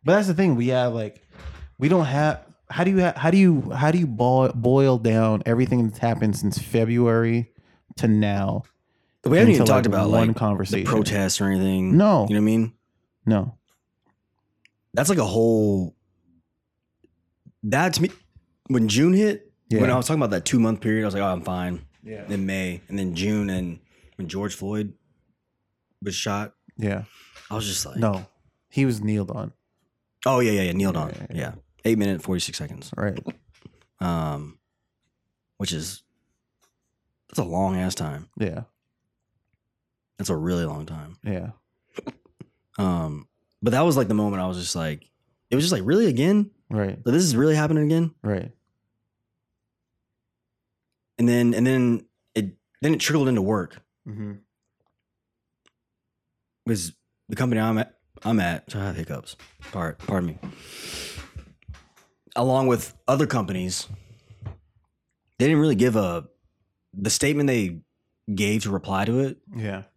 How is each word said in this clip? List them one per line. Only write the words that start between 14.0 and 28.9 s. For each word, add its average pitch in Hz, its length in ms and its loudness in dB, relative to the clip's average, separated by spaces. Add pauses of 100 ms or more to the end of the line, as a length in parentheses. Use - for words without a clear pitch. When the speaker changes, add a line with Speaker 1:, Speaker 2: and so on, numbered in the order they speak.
Speaker 2:
That's 143 140 0
like 185 100 2
a 123 80 2
whole, 104 680 2 (1700)
that 151 300 0
to 156 80 0
me, 185 80 0 (580)
when 117 200 2
June 143 240 4
hit, 208 400 2 (180)
when 113 140 4
Speaker 1:
Yeah. 127 100 4
Speaker 2:
I - 20 2
was 123 100 0
talking 156 140 0
about 117 100 0
that 92 140 -2
two-month 113 360 2
period, 110 220 0
I 107 40 -2
was 98 80 -2
like, 98 80 -2
"Oh, 101 40 0
I'm 90 160 -2
fine." 90 440 -6 (160)
Speaker 1:
Yeah. 107 220 -16
Speaker 2:
Then 98 220 -4
May, 92 420 -6
and 98 100 -6
then 92 160 -4
June, 101 360 -2
and 90 280 -6 (380)
when 90 120 -10
George 95 260 -8
Floyd 104 380 -6 (1080)
was 98 120 -8
shot, 104 400 -6 (220)
Speaker 1:
Yeah. 104 280 -4 (460)
Speaker 2:
I 104 40 -10
was 107 120 -6
just 95 200 -6
like, - 120 -12
Speaker 1:
No, 101 280 -2 (420)
he 139 160 0
was 117 160 -2